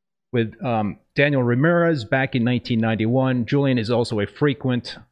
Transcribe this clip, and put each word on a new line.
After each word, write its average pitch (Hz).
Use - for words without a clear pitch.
with, 117
um, 110
Daniel 143
Ramirez 156
back 131
in 120
nineteen 123
ninety-one. 117
Julian 139
is 110
also 117
a 101
frequent 131